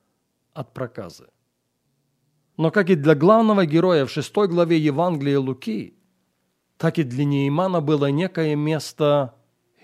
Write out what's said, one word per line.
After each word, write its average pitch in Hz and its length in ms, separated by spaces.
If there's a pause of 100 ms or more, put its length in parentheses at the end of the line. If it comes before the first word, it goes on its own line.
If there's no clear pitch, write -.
(540)
от - 200
проказы. 113 540 (1300)
Но 156 160
как 190 180
и 190 60
для 151 200
главного 208 500
героя 165 400
в 117 60
шестой 196 360
главе 170 300
Евангелия 147 600
Луки, 135 580 (800)
так 165 220
и 160 40
для 131 220
Неймана 147 560
было 143 300
некое 160 440
место 147 800 (480)